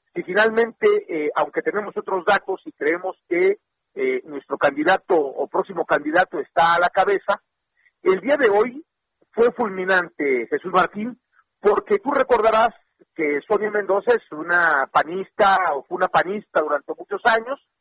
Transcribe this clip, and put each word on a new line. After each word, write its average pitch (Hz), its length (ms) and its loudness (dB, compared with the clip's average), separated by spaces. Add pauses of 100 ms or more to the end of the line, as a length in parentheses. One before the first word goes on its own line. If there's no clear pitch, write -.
(140)
Si 175 100 -6
finalmente, 220 640 0 (220)
eh, 151 260 -4
aunque 156 260 -2
tenemos 190 360 -6
otros 190 260 -6
datos 190 400 0
y 156 80 -16
creemos 175 460 -4 (100)
que, 185 320 0 (360)
eh, 131 280 -2
nuestro 143 340 -10
candidato 151 560 0
o 160 360 -2
próximo 170 360 -4
candidato 156 540 -2
está 170 360 2
a 170 40 0
la 175 80 2
cabeza, 196 560 -2 (580)
el 190 200 2
día 277 160 0
de 262 100 2
hoy 240 380 0 (480)
fue 233 180 2
fulminante, 185 960 -2
Jesús 151 240 -6
Martín, 208 480 -2 (400)
porque 202 400 2
tú 269 120 -6
recordarás 226 640 2 (400)
que 147 320 -2
Sonia 208 240 -2
Mendoza 202 440 0
es - 180 -2
una 160 580 0
panista, 185 840 0
o 135 100 -6
fue 180 140 -10
una 185 100 0
panista 175 540 -2
durante 147 360 -4
muchos 190 280 -10
años. 233 340 0 (220)